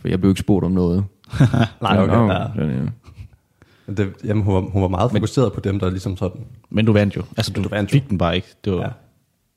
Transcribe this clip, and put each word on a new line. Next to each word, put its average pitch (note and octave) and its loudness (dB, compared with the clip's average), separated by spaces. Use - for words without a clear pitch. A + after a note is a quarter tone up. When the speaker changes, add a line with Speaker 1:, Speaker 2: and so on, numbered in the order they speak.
Speaker 1:
for - -4
jeg F2+ 0
blev F#2+ 4
ikke F#2+ 0
spurgt F#2+ 2
om F2 0
noget." F2+ 2
Speaker 2:
<laughs> C#3+ 6
Nej, G2+ 2
okay, F#2+ 2
Speaker 1:
Nå, A2 4
Speaker 2:
ja. - -2
Speaker 1:
sådan, D2+ -2
ja. C2 -2
Speaker 2:
Men G2+ -10
det, G2 -2
jamen, G#2+ 0
hun G2 2
var, F#2+ 2
hun F#2+ 0
var F#2 2
meget F#2+ 0
Speaker 3:
Men G#2 0
Speaker 2:
fokuseret A2 0
på - -10
dem, G2 -2
der F#2 0
ligesom F#2+ -4
sådan. F#2 -6
Speaker 3:
Men A2 0
du A2 6
vandt G2+ 4
jo. - -6
Altså, G2+ -2
Speaker 2:
Men G2+ -4
Speaker 3:
du F#2 -4
Speaker 2:
du G2+ -6
vandt G2+ -2
jo. - -16
Speaker 3:
fik - 4
den F#2 -2
bare E2+ 2
ikke. F2+ -6
Det G2+ -2
var F2+ -2
Speaker 2:
Ja. G2+ -6